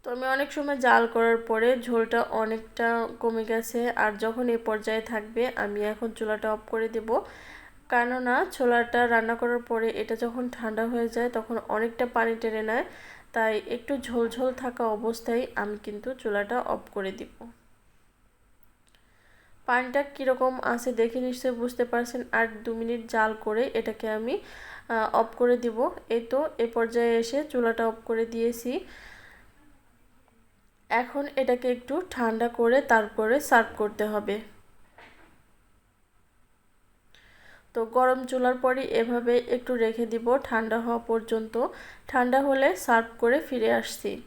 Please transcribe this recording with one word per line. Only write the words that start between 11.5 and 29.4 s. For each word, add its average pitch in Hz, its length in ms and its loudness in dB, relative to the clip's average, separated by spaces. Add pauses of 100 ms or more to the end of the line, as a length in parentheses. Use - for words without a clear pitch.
অনেকটা 233 380 0
পানি 226 300 2
টেনে 220 280 -4
নেয়, 233 220 0 (480)
তাই 220 340 2
একটু 262 300 -4
ঝোলঝোল 240 560 -2
থাকা 254 340 -6
অবস্থায় 226 680 -2
আমি 208 280 -4
কিন্তু 208 300 -8
চুলাটা 214 460 -2
অফ - 200 -4 (120)
করে 190 200 -6
দিব। - 340 -16 (2250)
পানিটা 254 380 2
কীরকম 262 600 0
আছে 240 300 0
দেখে 226 260 0
নিশ্চয়ই 254 360 -2
বুঝতে 247 300 -2
পারছেন। 240 460 -2
আর 226 160 4 (160)
দু 226 120 -4
মিনিট 226 360 -4
জাল 220 300 2
করে 226 320 0
এটাকে 220 360 -2
আমি, 226 320 -2 (480)
আহ, 226 260 0
অফ 226 200 2
করে 240 220 4
দিব। 240 320 0 (200)
এই 226 120 0
তো 269 360 -2
এ 226 160 0
পর্যায়ে 233 440 2
এসে 254 260 0
চুলাটা 233 440 0
অফ 220 80 -2 (100)
করে 226 200 0
দিয়েছি। 233 600 -2 (2000)